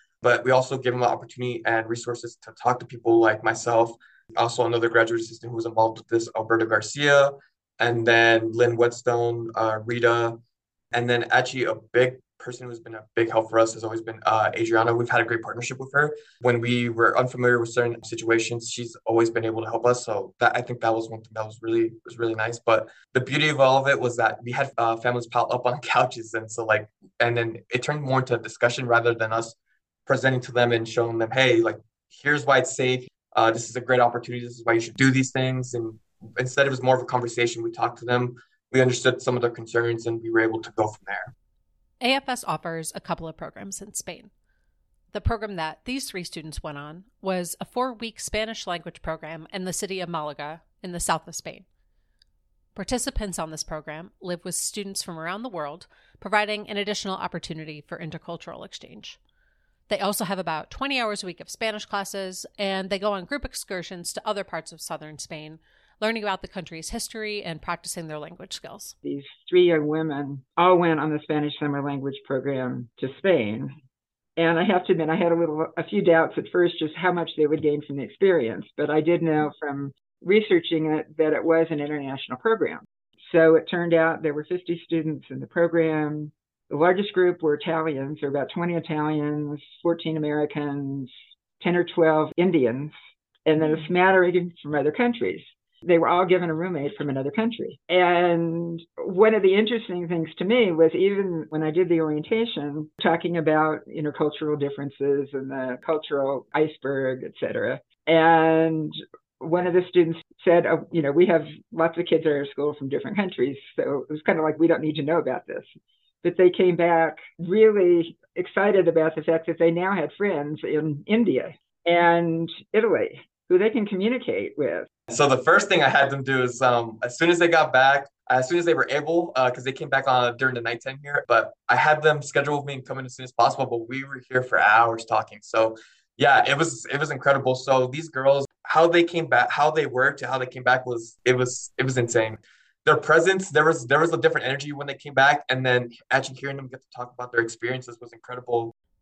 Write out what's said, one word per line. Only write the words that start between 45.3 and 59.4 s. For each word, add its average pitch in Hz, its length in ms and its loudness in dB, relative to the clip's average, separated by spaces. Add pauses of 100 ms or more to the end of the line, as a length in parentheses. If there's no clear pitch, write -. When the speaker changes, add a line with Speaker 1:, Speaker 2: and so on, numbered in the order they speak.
Speaker 2:
that 160 280 -8
these 254 240 -8
three 180 160 -10
students 156 380 -12
went 147 160 -10
on 156 260 -16 (160)
was 185 400 -4
a 196 60 -10
four-week 233 520 -6
Spanish 220 480 -8
language 175 360 -10
program 160 500 -10
in 185 140 -8
the 175 80 -6
city 190 260 -6
of 175 80 -8
Malaga 151 540 -8 (200)
in 185 100 -12
the 175 80 -8
south 165 280 -2
of 165 60 -16
Spain. - 320 -14 (1080)
Participants 214 640 -6
on 160 120 -8
this 156 120 -10
program 156 500 -14 (100)
live 180 200 -8
with 175 120 -8
students - 480 -8
from 170 160 -12
around 180 240 -8
the 247 80 -12
world, 160 360 -10 (320)
providing 208 480 -2
an 202 120 -6
additional 196 380 -6
opportunity 156 680 -10
for - 120 -12
intercultural 165 640 -14
exchange. - 540 -20 (680)